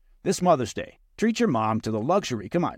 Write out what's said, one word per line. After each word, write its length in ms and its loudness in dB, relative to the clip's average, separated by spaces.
This 200 -2
Mother's 320 2
Day, 260 -10
treat 220 0
your 100 2
mom 320 0
to 100 -4
the 80 -2
luxury, 500 -2
come 140 0
on, 140 -4